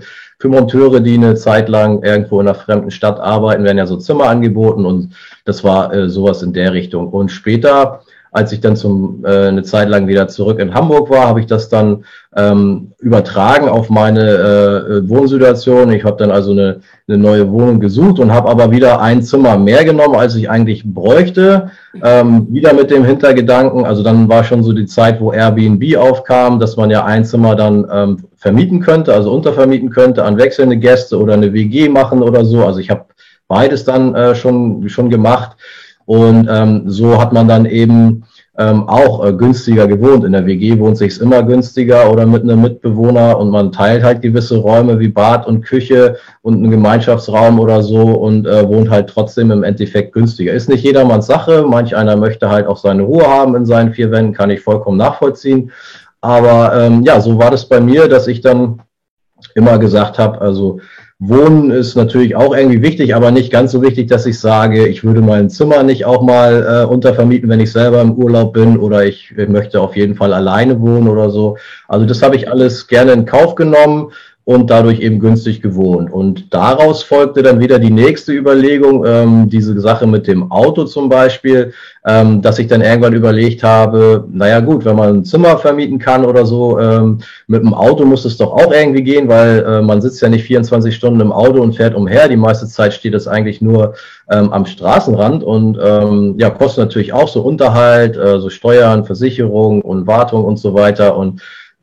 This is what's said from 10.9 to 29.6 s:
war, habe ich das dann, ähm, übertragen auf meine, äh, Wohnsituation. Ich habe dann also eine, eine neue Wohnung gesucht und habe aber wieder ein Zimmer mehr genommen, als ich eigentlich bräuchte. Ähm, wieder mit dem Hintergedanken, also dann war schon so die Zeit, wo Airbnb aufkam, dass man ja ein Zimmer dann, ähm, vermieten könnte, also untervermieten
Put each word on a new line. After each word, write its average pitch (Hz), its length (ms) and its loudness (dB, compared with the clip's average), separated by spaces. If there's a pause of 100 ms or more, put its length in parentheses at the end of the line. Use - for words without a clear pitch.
war, 131 180 2
habe 113 120 0
ich 113 80 -4
das 110 200 -4
dann, 107 380 -2 (320)
ähm, 101 600 0
übertragen 113 680 0
auf 113 220 -2
meine, 107 320 0
äh, 101 880 0
Wohnsituation. 123 840 2
Ich 104 120 -2
habe 107 140 -2
dann 104 120 0
also 101 220 0
eine, 98 300 -2 (260)
eine 107 100 -2
neue 104 340 2
Wohnung 117 280 2
gesucht 135 400 0
und 117 120 2
habe 117 160 2
aber 117 220 2
wieder 123 320 2
ein 117 220 0
Zimmer 123 340 2
mehr 107 260 2
genommen, 151 300 2
als 113 220 0
ich 107 120 -4
eigentlich 113 380 -2
bräuchte. 180 840 0 (320)
Ähm, 120 480 2
wieder 143 220 2
mit 139 180 2
dem 135 120 2
Hintergedanken, 127 800 0
also 104 200 -2
dann 113 260 2
war 113 140 2
schon 117 180 -2
so 113 120 0
die 104 120 -4
Zeit, 113 340 0
wo 110 120 -4
Airbnb 110 640 0
aufkam, 127 640 0
dass 110 180 -4
man 107 140 0
ja 107 120 0
ein 110 220 0
Zimmer 113 300 0
dann, 104 360 0
ähm, 101 260 -2 (180)
vermieten 175 460 0
könnte, 160 300 0
also 104 220 0
untervermieten 131 560 0